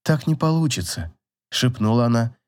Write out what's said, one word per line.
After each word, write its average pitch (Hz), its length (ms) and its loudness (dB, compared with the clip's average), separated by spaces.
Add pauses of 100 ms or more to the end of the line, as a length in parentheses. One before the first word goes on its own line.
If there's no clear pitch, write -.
"Так 156 240 0
не 160 80 2
получится", 151 800 -2 (380)
шепнула 120 560 0
она, 117 300 0 (120)